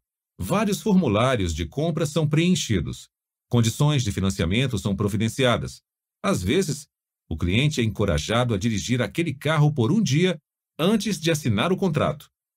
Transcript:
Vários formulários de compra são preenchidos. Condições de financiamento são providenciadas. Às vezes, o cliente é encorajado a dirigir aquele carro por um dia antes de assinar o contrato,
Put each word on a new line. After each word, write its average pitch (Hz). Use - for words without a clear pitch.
Vários 185
formulários 120
de 85
compra 156
são 156
preenchidos. 151
Condições 123
de 98
financiamento 98
são 101
providenciadas. 104
Às 98
vezes, 147
o 80
cliente 123
é 120
encorajado 107
a 98
dirigir 113
aquele 165
carro 151
por 120
um 208
dia 156
antes 202
de 160
assinar 147
o 180
contrato, 104